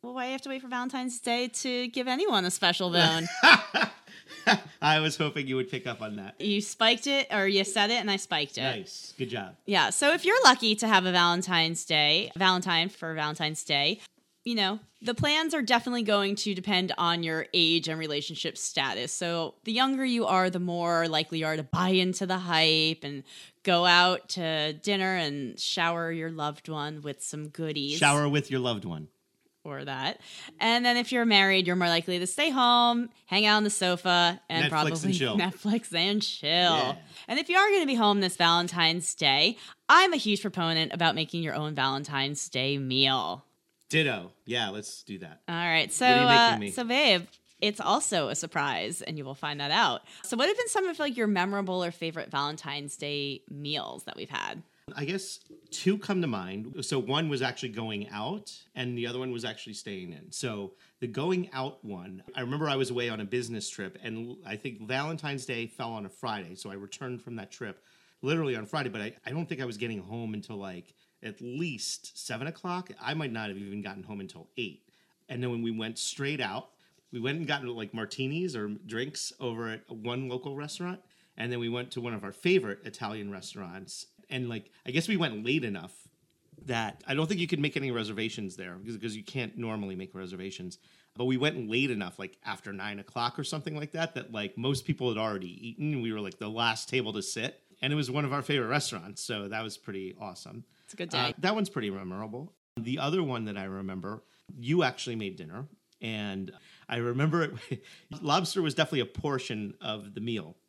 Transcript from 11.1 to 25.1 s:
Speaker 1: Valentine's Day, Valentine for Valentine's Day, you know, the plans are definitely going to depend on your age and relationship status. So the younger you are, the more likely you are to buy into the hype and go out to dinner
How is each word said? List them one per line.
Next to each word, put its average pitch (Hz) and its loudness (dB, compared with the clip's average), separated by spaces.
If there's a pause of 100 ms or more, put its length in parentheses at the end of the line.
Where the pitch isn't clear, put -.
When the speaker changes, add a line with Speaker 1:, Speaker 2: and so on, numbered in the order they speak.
Speaker 1:
Valentine's 175 4
Day, 151 4
Valentine 180 4
for 165 -8
Valentine's 156 -2
Day, 151 2 (440)
you 240 -2
know, 208 0 (220)
the 233 -2
plans 311 2
are 294 0
definitely 240 2
going 202 4
to 202 -2
depend 185 0
on 170 2
your 160 -2
age 165 4
and 160 -2
relationship 151 -4
status. 123 -2
So 170 -2
the 226 -4
younger 262 2
you 240 2
are, 185 4
the 180 -2
more 170 2
likely 156 0
you 160 0
are 156 0
to 151 -4
buy 180 2
into 185 4
the 185 0
hype 160 4
and 143 -8 (400)
go 175 6
out 180 6
to 160 -2
dinner 190 0